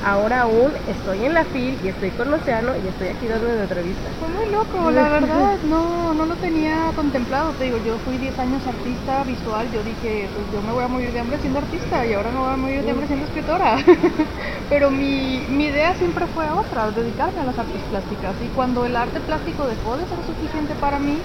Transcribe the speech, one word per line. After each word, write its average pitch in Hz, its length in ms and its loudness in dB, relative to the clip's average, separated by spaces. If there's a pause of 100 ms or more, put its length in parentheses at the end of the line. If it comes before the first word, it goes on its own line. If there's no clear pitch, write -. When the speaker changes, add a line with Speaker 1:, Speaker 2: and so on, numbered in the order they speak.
Speaker 1:
Ahora 214 360 4
aún 233 300 6 (160)
estoy 202 380 -2
en 311 80 2
la 330 100 6
fil 262 400 -2
y 190 60 -2
estoy 190 220 -4
con 247 220 -2
Océano 240 440 0
y 190 100 -4
estoy 185 220 -4
aquí - 180 -6
dando 220 220 0
una 220 140 0
entrevista. 180 440 -2 (140)
Speaker 2:
Fue 330 80 -2
muy 403 240 -2
loco, 403 380 2
la 262 180 6
Speaker 1:
<laughs> 302 100 4
Speaker 2:
verdad, 349 380 4 (100)
no, 330 460 2
no 311 120 2
lo 330 100 -2
tenía 320 600 0
contemplado, 277 640 0
te 262 80 -2
digo, 240 180 0
yo 226 220 0
fui 254 120 -2
diez 262 220 -4
años 262 260 0
artista 262 580 -2
visual, 233 500 -4
yo 214 100 -2
dije, 214 480 -4
"Pues 202 220 -6
yo 208 80 -2
me 214 100 -2
voy 247 120 0
a 247 40 -2
morir 247 240 -2
de 233 80 -2
hambre 240 200 -2
siendo 277 200 0
artista 302 460 -2
y 226 80 0
ahora 202 180 0
me 262 80 -2
voy 262 140 0
a 262 40 -2
morir 269 260 -2
de 226 80 0
hambre 240 160 -2
siendo 285 180 -2
escritora." 311 520 2 (460)
<laughs> - 460 -6
Pero 285 220 6
mi, 269 580 0
mi 285 160 2
idea 302 300 2
siempre 349 320 0
fue 320 240 -2
otra, 247 400 0
dedicarme 233 500 -2
a 269 40 0
las 247 120 -2
artes 220 320 -4
plásticas, 190 460 -4 (100)
y - 100 -4
cuando 247 300 2
el 247 100 -2
arte 247 260 -2
plástico 302 440 -2
dejó 226 320 -2
de 349 80 -2
ser 339 220 -6
suficiente 311 520 -4
para 277 200 0
mí 285 260 0